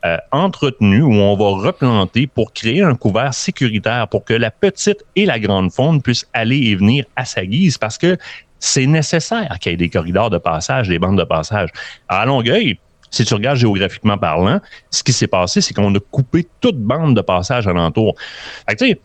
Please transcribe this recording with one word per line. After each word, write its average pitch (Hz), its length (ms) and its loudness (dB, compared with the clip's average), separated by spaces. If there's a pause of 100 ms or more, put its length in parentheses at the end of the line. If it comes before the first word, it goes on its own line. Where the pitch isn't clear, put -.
euh, 85 100 0 (160)
entretenu, 135 680 2
où 143 120 4
on 101 200 4
va 98 320 0
replanter 117 600 0
pour - 260 -4
créer 135 300 0
un 160 120 4
couvert 117 380 0
sécuritaire 113 760 -2
pour - 160 -4
que 113 100 0
la 113 160 0
petite - 540 -2 (120)
et 196 80 2
la 143 140 0
grande 98 340 0
faune 147 300 2
puissent - 320 -2
aller 120 240 0
et 113 180 2
venir 113 300 2 (100)
à 131 80 -4
sa 98 220 -6
guise, 143 320 2
parce 110 180 -6
que 175 220 0 (400)
c'est - 280 0
nécessaire 160 760 0
qu'il 90 120 -4
y - 20 -2
ait 85 40 -6
des 113 100 0
corridors 92 400 0
de 95 80 -2
passage, 87 520 -2
des 85 100 0
bandes 92 200 2
de 85 60 2
passage. 82 460 -2 (380)
À 95 180 0
Longueuil, 135 520 0 (320)
si - 140 0
tu - 80 -2
regardes 120 240 0
géographiquement 101 600 0
parlant, 90 420 0 (300)
ce - 120 -4
qui - 120 0
s'est - 120 -2
passé, 92 360 0
c'est - 100 -4
qu'on 101 220 0
a 101 40 2 (120)
coupé 156 360 -2 (140)
toute 226 180 0
bande 131 380 2
de 101 60 0
passage 95 440 0
alentour. 87 480 0 (540)
Fait 107 80 -2
que, 247 80 0
tu 262 60 4
sais 190 140 0